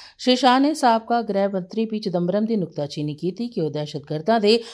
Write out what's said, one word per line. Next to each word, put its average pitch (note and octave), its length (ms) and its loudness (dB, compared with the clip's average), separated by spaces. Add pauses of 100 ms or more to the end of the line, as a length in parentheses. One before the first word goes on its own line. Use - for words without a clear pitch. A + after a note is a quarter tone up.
(180)
ਸ਼੍ਰੀ B3+ 180 2
ਸ਼ਾਹ B3+ 240 4
ਨੇ D4 140 2
ਸਾਬਕਾ A#3 480 2
ਗ੍ਰਹਿ G3 260 0
ਮੰਤਰੀ G3 380 -4
ਪੀ A3 120 -6
ਚਿਦੰਬਰਮ F#3 460 -2
ਦੀ A3 120 0
ਨੁਕਤਾਚੀਨੀ D3 580 -4
ਕੀਤੀ F#3 340 -6
ਕਿ A3+ 120 -6
ਉਹ D#3 100 0
ਦਹਿਸ਼ਤਗਰਦਾਂ D#3 720 -4
ਦੇ G#3+ 180 4 (160)